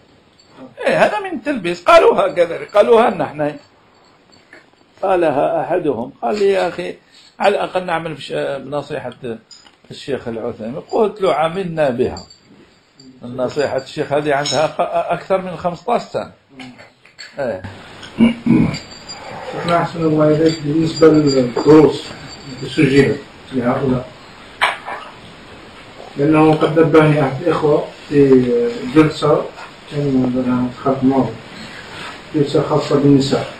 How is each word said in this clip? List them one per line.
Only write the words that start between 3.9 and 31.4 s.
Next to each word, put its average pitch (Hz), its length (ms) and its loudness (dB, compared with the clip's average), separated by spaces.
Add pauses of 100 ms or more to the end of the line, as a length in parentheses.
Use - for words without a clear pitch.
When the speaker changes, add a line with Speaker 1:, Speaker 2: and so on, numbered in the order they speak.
Speaker 1:
قالها 160 580 0
أحدهم، 135 520 -4 (100)
قال 220 160 -2
لي: 196 100 2
"يا 185 200 0
أخي، 175 260 -8 (440)
على 202 160 2
الأقل 185 320 -4
نعمل 165 280 -4
بش-، - 180 -14
بنصيحة 139 800 -6 (800)
الشيخ 127 380 -8
العثيمين." 117 520 -8 (100)
قلت 202 320 0
له: 170 120 2
"عملنا 160 560 -2
بها." 123 320 -4 (1000)
النصيحة 123 540 -4
الشيخ 139 360 -6
هذه 147 220 0
عندها 143 320 0
ق-، 170 460 -2
أكثر 185 280 -2
من 180 160 -10
خمسطاش 180 460 -4
سنة. 104 300 -8 (1040)
إيه. 107 240 -6 (1900)
Speaker 2:
شيخنا 170 300 -2
أحسن 165 200 -6
الله 151 260 2
إليك، 156 360 2
بالنسبة 160 440 4
للدروس 143 960 4 (540)
اللي 139 120 -10
سجلت 135 500 2 (320)
لهؤلاء، 127 560 -2 (2000)
لأنه 156 380 4
قد 156 240 0
نبهني 151 440 4
أحد 131 200 -4
الإخوة 151 420 2 (240)
في 143 220 6 (640)
جلسة 151 500 4 (460)
كان 143 340 0
عندنا 123 300 -2
انتخاب 127 480 -2
الماضي، 131 300 2 (1040)